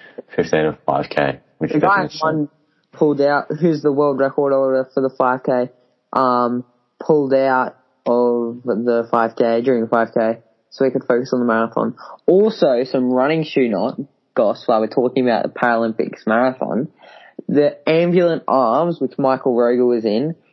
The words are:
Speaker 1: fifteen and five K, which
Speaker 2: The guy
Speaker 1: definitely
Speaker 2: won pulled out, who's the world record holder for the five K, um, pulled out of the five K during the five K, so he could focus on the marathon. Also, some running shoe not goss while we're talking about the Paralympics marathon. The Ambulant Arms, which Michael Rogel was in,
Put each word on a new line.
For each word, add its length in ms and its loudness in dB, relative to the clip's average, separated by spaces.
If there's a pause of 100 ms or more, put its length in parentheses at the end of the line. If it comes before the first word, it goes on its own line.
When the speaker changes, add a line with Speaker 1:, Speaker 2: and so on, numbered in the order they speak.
(360)
Speaker 1:
fifteen 300 0
and 180 -4
five 240 -2
K, 320 -2 (180)
which 140 -4
Speaker 2:
The 80 0
guy 220 2
Speaker 1:
definitely 200 -8
Speaker 2:
won 260 -2 (440)
pulled 280 0
out, 260 2 (140)
who's 220 0
the 80 2
world 300 0
record 320 0
holder 420 0
for 60 0
the 180 -2
five 240 0
K, 280 -2 (420)
um, 520 0 (360)
pulled 340 0
out 420 0 (300)
of 580 0
the 460 -2
five 260 0
K 260 0
during 180 0
the 80 -4
five 260 0
K, 240 0 (320)
so 140 -2
he 80 2
could 160 -4
focus 240 -2
on 80 0
the 60 0
marathon. 500 -2 (300)
Also, 580 2
some 280 -2
running 300 0
shoe 260 0
not 300 -2 (380)
goss 300 0
while 140 2
we're 60 0
talking 400 0
about 160 0
the 60 -4
Paralympics 800 -2
marathon. 640 -2 (600)
The 280 2 (120)
Ambulant 580 2
Arms, 540 0
which 180 -4
Michael 380 0
Rogel 320 2
was 160 0
in, 320 -2 (160)